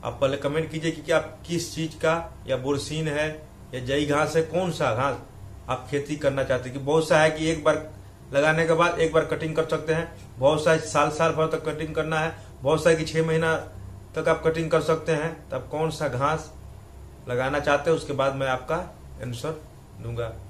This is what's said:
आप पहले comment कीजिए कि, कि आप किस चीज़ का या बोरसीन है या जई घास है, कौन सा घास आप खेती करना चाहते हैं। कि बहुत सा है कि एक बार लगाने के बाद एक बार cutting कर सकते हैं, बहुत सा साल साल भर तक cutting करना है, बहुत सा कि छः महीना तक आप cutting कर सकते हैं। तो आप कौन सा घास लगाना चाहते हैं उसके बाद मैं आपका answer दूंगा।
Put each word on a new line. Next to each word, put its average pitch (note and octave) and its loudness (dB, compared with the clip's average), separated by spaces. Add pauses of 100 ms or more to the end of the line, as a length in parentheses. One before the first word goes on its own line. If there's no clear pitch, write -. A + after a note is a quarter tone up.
आप A#2 -8
पहले C#3 2
comment D3+ -2
कीजिए D#3+ -2
कि, D#3 -8
कि E3 0
आप - 0
किस E3 -4
चीज़ D#3+ -4
का D#3+ 2 (320)
या C3 0
बोरसीन C#3+ -2
है D3+ 0 (460)
या B2+ -6
जई C#3 0
घास D3 2
है, D#3+ 4
कौन E3+ 0
सा C#3 0
घास C3 0 (500)
आप B2+ -4
खेती C#3+ -2
करना C3+ 0
चाहते B2+ -2
हैं। B2+ -8
कि C3 -8
बहुत D#3 2
सा E3 8
है D#3 8
कि D#3 0
एक D#3 -2
बार D3+ 2 (440)
लगाने D#3 4
के D#3+ 4
बाद E3+ 4
एक D#3+ 2
बार D#3 4
cutting D#3 -4
कर D#3+ 2
सकते D#3 -2
हैं, E3 -4 (260)
बहुत C#3+ 4
सा D#3+ 6
साल D3+ 2
साल D#3+ 2
भर D#3 2
तक D#3+ -4
cutting D#3 -6
करना D#3 0
है, D#3+ -2 (280)
बहुत D3 2
सा E3 8
कि D#3 0
छः D#3+ 0
महीना D#3+ 2 (600)
तक D#3+ 0
आप D#3+ 2
cutting D#3+ 0
कर D#3 6
सकते D#3 0
हैं। D#3+ -4
तो C3 -6
आप C3 -8
कौन D#3 -2
सा D#3 -2
घास C#3+ -2 (760)
लगाना C3 0
चाहते D3 4
हैं D#3+ 6
उसके D3 -6
बाद C3+ 2
मैं C3+ 0
आपका C3 -2 (460)
answer B2 -8 (420)
दूंगा। A2+ -6 (180)